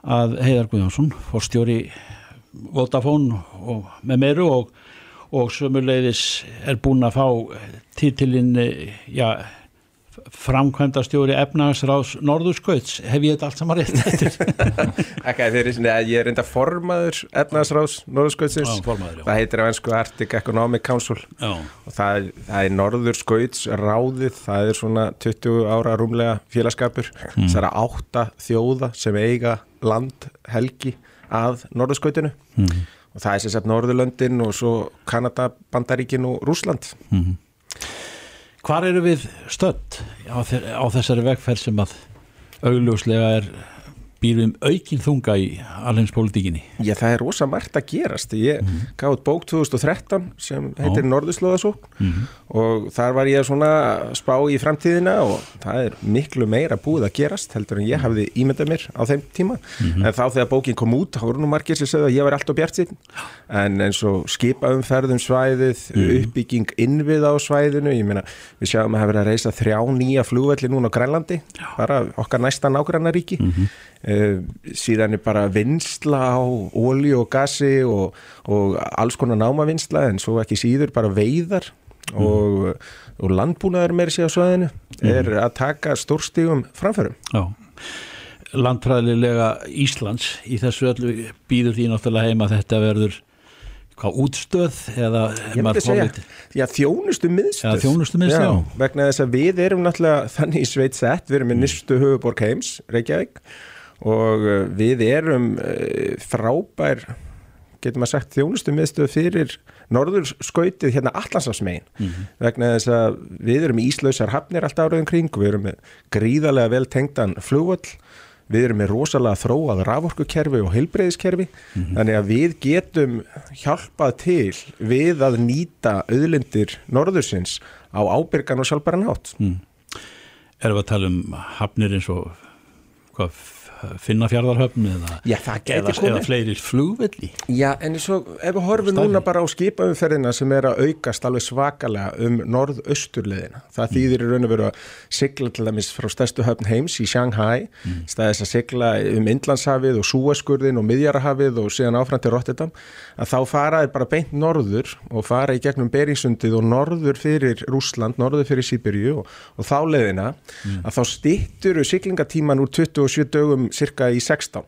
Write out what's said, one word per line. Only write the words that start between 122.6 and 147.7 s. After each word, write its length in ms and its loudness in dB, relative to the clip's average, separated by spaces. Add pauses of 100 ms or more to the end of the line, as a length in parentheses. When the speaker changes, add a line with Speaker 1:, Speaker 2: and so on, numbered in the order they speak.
Speaker 2:
hjálpað 640 -2
til 360 0 (280)
við 360 2
að 220 2
nýta 680 0
auðlindir 680 0 (160)
norðursins 680 0 (340)
á 100 -2
ábyrgan 560 0
og 60 -2
sjálfbæran 400 0
hátt. 340 -6
Speaker 1:
Mm. 200 -2 (1000)
Erum 160 0
við 60 0
að 20 -4
tala 220 0
um 280 -2 (220)
hafnir 340 0
eins 180 -2
og, 220 -6 (840)
hvað, 160 -2 (680)
Finnafjarðarhöfn 880 0
eða, 400 -6
Speaker 2:
Já, 100 2
það 280 -8
gæti 100 -2
Speaker 1:
eða, 180 0
Speaker 2:
komið. 160 0
Speaker 1:
eða 160 0
fleiri 300 0
flugvelli? 760 -2 (200)
Speaker 2:
Já, 320 2
en 180 -4
svo 160 -2 (260)
ef 140 -4
við 100 0
horfum 300 0
Speaker 1:
Stærri. 160 4
Speaker 2:
núna 120 2
bara 200 2
á 20 2
skipaumferðina 880 0
sem 180 0
er 120 4
að 240 0
aukast 400 -4
alveg 180 -2
svakalega 760 -4
um 200 2
norðausturleiðina. 1200 -4 (140)
Það 140 -2
Speaker 1:
Mm. 60 -4
Speaker 2:
þýðir 260 2
í 100 0
raun 140 2
og 40 0
veru 140 2
að 100 0 (360)
sigla 440 -2
til 120 -4
dæmis 280 -4
frá 160 -6
stærstu 340 -2
höfn 220 0
heims 340 -2
í 60 0
Shanghai, 640 0 (180)